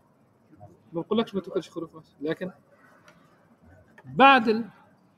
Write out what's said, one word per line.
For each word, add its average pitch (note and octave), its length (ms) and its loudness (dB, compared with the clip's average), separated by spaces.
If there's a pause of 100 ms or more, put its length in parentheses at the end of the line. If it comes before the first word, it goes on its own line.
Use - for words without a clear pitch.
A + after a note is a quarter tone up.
(920)
ما E3 80 -6
بقولكش A3 340 -2
ما F#3+ 60 -4
تاكلش F3 300 -8
خروف E3 260 -14
محشي، - 240 -20
لكن D#3+ 300 -6 (1500)
بعد A#3+ 440 6
ال-، A3+ 160 0 (540)